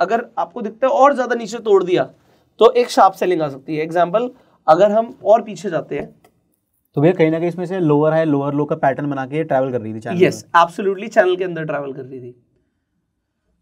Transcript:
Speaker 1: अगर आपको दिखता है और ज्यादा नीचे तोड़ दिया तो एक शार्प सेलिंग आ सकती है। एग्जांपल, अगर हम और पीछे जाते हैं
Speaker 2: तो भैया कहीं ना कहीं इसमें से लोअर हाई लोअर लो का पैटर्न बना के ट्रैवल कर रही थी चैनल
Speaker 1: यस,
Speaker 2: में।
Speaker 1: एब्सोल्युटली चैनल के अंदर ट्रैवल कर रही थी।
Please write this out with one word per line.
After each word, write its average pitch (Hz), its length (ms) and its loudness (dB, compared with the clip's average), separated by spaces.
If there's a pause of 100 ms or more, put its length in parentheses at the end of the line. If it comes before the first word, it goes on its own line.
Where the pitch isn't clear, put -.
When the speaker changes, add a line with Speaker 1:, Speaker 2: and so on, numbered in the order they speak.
Speaker 1:
अगर 226 260 -2 (120)
आपको 175 240 -6
दिखता 220 240 -4
है 247 60 2
और 269 220 4
ज्यादा 240 200 -2
नीचे 233 240 -8
तोड़ 202 260 4
दिया 170 200 0 (540)
तो 226 120 8
एक 240 200 0
शार्प 190 220 6
सेलिंग 180 300 -2
आ 147 60 -2
सकती 147 280 -8
है। 151 60 -2
एग्जांपल, 175 480 0 (380)
अगर 185 220 6
हम 226 340 -2
और 220 180 4
पीछे 214 280 -10
जाते 147 280 -6
हैं - 160 -14 (800)
Speaker 2:
तो 143 60 -2
भैया 170 140 2
कहीं 160 160 2
ना 165 80 -2
कहीं 175 100 -2
इसमें 170 180 -8
से 185 140 -6
लोअर 156 320 2
हाई 160 120 2
लोअर 143 300 -2
लो 147 100 0
का 147 120 -4
पैटर्न 143 340 -2
बना 135 160 -8
के 151 180 -6
ट्रैवल 135 280 -2
कर 120 80 -4
रही 110 140 -10
थी 110 60 -12
चैनल 147 220 0
Speaker 1:
यस, 135 220 0
Speaker 2:
में। 170 180 4
Speaker 1:
एब्सोल्युटली 196 460 -4
चैनल 185 280 2
के 190 80 -4
अंदर 160 200 -6
ट्रैवल 143 280 -8
कर 139 100 -12
रही 131 180 -16
थी। 123 220 -20 (1200)